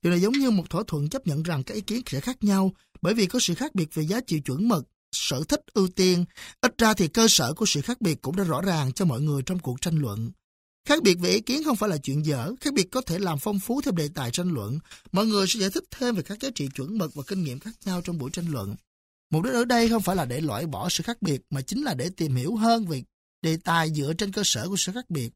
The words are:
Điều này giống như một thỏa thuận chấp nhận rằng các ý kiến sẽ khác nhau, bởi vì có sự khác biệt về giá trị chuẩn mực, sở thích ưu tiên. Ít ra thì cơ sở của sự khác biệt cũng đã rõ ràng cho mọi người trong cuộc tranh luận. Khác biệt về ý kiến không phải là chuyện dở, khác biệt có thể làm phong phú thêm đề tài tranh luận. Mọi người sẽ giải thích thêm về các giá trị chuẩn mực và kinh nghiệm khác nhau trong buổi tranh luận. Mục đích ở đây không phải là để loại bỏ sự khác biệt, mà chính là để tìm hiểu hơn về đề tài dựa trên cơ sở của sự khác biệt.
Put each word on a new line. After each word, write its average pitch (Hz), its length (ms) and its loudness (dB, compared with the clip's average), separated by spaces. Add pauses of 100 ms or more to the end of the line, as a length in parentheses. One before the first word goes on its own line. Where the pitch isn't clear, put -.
Điều 175 80 4
này 175 100 4
giống 202 120 4
như 269 180 4
một 190 200 2
thỏa 175 160 0
thuận 147 220 -2
chấp 262 180 -4
nhận 156 160 0
rằng 156 200 -2
các - 120 -8
ý 214 60 -4
kiến 214 260 -4
sẽ 139 140 -4
khác 254 240 -6
nhau, 190 280 4 (300)
bởi 180 120 2
vì 220 120 4
có 208 160 0
sự 175 120 0
khác 285 200 -6
biệt 165 200 -2
về 156 80 -2
giá 190 180 0
trị 165 200 -2
chuẩn 147 280 -2
mực, 170 200 2 (240)
sở - 360 -2
thích 294 120 2 (120)
ưu 190 160 2
tiên. 180 360 4 (360)
Ít - 180 2
ra 220 160 6
thì 190 140 2
cơ 226 200 6
sở 139 260 4
của 208 120 0
sự 151 140 2
khác 240 200 -4
biệt 160 220 0
cũng 143 140 -4
đã 202 80 0
rõ 151 160 0
ràng 156 320 0
cho 190 120 -2
mọi 131 160 2
người 143 220 0
trong 185 160 -2
cuộc 131 220 -6
tranh 160 180 0
luận. 113 320 -2 (580)
Khác 302 140 4
biệt 190 120 8
về 175 160 0
ý 196 100 4
kiến 269 240 -2
không 285 120 2
phải 214 120 0
là 175 80 0
chuyện 143 300 -2
dở, 147 340 -2
khác 285 140 -2
biệt 202 160 4
có 254 100 -2
thể 247 180 -4
làm 180 200 -2
phong 208 200 -2
phú 233 220 -2
thêm 247 160 0
đề 151 120 -2
tài 143 220 -6
tranh 175 200 -2
luận. 131 280 -4 (340)
Mọi 202 140 2
người 202 220 2
sẽ 220 120 0
giải 196 100 0
thích - 200 -4
thêm 247 240 -2
về 180 80 -2
các 202 180 -10
giá 269 140 -6
trị 139 200 -4
chuẩn 160 240 -6
mực 160 160 -4
và 143 120 -10
kinh 190 180 -2
nghiệm 131 140 -6
khác 226 160 -14 (100)
nhau 180 160 -2
trong 175 180 -6
buổi 131 120 -6
tranh 170 200 -6
luận. 101 260 -4 (540)
Mục 160 140 2
đích 262 80 0
ở 240 120 4
đây 240 240 4
không 226 140 2
phải 185 140 0
là 170 80 0
để 123 160 -4
loại 156 260 -2
bỏ 156 220 -4
sự - 140 -2
khác 233 200 -6
biệt, 147 280 0
mà 135 120 -4
chính 233 200 -4
là 254 120 -2
để 131 220 -2
tìm 143 200 0
hiểu 147 200 0
hơn 226 300 4
về 147 160 -4 (400)
đề 160 140 2
tài 165 340 0
dựa 151 280 -2
trên 202 140 -4
cơ 208 120 -2
sở 123 240 0
của 196 80 -2
sự 185 160 -2
khác 247 180 -8
biệt. 131 260 -4